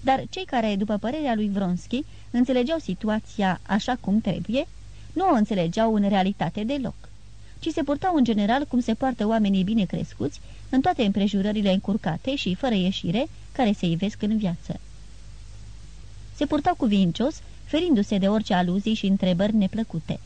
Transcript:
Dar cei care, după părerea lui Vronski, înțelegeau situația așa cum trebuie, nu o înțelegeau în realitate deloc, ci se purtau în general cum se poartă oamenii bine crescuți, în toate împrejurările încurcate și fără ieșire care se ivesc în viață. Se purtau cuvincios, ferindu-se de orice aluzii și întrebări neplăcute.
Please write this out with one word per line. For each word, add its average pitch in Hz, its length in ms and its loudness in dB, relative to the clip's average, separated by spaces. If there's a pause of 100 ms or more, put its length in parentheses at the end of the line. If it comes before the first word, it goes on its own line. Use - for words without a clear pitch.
Dar 262 280 2
cei 370 160 -6
care, 220 300 2
după 208 220 0
părerea 254 380 -2
lui 214 140 0
Vronski, 196 540 -2 (280)
înțelegeau 254 480 2
situația 208 880 -2
așa 240 320 0
cum 208 220 2
trebuie, 226 460 -2 (460)
nu 370 160 2
o 320 40 6
înțelegeau 220 600 2
în 202 160 4
realitate 190 540 0
deloc, 262 320 -4 (640)
ci - 80 -4
se 320 160 -2
purtau 294 320 0
în 277 80 6
general 226 420 2
cum 247 140 0
se 240 140 0
poartă 247 340 0
oamenii 202 360 4
bine 208 220 2
crescuți, - 540 -4 (300)
în 262 120 4
toate 349 220 2
împrejurările 202 680 2
încurcate 196 640 0
și 185 200 -2
fără 247 200 0
ieșire 190 520 0 (240)
care 226 200 2
se 196 140 0
ivesc 175 360 0
în 214 160 2
viață. 175 420 -4 (1600)
Se 294 100 0
purtau 311 300 0
cuvincios, 196 600 2 (280)
ferindu-se 294 540 2
de 196 120 2
orice 208 240 2
aluzii 180 400 2
și 214 120 -2
întrebări 196 500 2
neplăcute. 208 720 -2